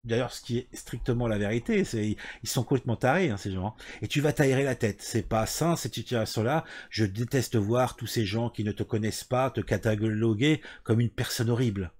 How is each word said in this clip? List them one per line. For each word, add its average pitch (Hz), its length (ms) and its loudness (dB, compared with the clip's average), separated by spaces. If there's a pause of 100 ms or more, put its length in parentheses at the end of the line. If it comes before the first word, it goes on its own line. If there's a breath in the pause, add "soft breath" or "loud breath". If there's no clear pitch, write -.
D'ailleurs, 120 280 0
ce - 100 -12
qui 120 180 -2
est - 140 -10
strictement 120 540 -2
la 107 120 2
vérité, 120 440 2
c'est, 107 320 0 (280 loud breath)
ils - 60 -8
sont 127 140 0
complètement 123 320 0
tarés, 151 340 2
hein, 101 60 0
ces 98 160 -6
gens, 92 180 -2
hein. - 60 -10 (260 loud breath)
Et 113 60 -6
tu 143 140 0
vas 151 100 2
t'aérer 135 320 4
la 135 120 0
tête. 104 260 -2
C'est - 260 -2
pas 110 200 0
sain, 165 280 0
cette - 200 -6
situation-là. 117 680 0 (280 loud breath)
Je 110 120 2
déteste 117 540 0
voir 117 400 2
tous 113 100 -8
ces 113 180 0
gens 113 260 0
qui 110 120 -4
ne 104 80 0
te 104 120 -4
connaissent 107 420 -2
pas 131 240 0
te 120 100 -4
cataloguer 110 1040 2 (220 loud breath)
comme 113 180 4
une 120 80 2
personne - 400 -2
horrible. 110 500 0